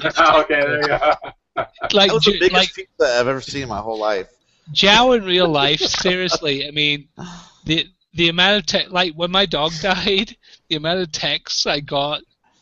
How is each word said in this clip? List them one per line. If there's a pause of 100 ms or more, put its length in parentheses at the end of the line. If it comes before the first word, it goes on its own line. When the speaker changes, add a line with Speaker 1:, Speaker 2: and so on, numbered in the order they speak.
Speaker 1:
Okay,
there
you
go. (420)
Speaker 2:
Like, (420)
Speaker 3:
That
was
the
Speaker 2:
Ju-,
Speaker 3:
biggest
Speaker 2:
like,
Speaker 3:
pizza (140)
I've
ever
seen
in
my
whole
life. (440)
Speaker 2:
Joe
in
real
life,
seriously,
I
mean, (580)
the, (260)
the
amount
of
te-,
like,
when
my
dog
<laughs>
died, (340)
the
amount
of
texts
I
got (400)